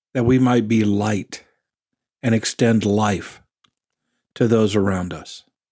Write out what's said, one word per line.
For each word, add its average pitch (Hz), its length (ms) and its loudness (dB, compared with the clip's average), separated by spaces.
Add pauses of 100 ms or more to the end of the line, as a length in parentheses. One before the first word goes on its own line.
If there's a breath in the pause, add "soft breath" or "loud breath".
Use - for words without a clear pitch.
(140)
that 123 120 -2
we 127 120 4
might 123 300 2
be 110 160 2
light 104 600 -4 (760)
and 113 140 0
extend 113 500 0
life 101 560 -2 (920)
to 117 140 0
those 110 260 2
around 92 380 -2
us. - 320 -16 (260)